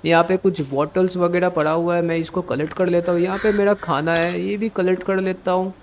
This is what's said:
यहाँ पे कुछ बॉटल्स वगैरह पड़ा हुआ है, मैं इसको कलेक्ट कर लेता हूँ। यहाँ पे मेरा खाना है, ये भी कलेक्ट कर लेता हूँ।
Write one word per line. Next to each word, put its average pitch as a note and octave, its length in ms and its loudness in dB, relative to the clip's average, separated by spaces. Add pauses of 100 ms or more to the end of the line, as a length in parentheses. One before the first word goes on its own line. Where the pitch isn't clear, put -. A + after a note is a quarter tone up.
यहाँ E3 180 4
पे F#3 140 2
कुछ F#3 240 0
बॉटल्स D3+ 560 0
वगैरह F3 320 0
पड़ा D#3+ 220 0
हुआ E3+ 260 0
है, E3+ 60 0
मैं E3 140 0
इसको E3 260 -4
कलेक्ट D3 300 -4
कर F#3 140 0
लेता F3 260 2
हूँ। F3 80 2
यहाँ F#3 180 0
पे G#3+ 140 2
मेरा G3+ 220 4
खाना E3 400 0
है, F3 340 -2
ये G#3 80 -2
भी A3 120 -2
कलेक्ट F#3 340 0
कर F#3+ 180 -2
लेता F#3 320 -2
हूँ। F#3 300 -2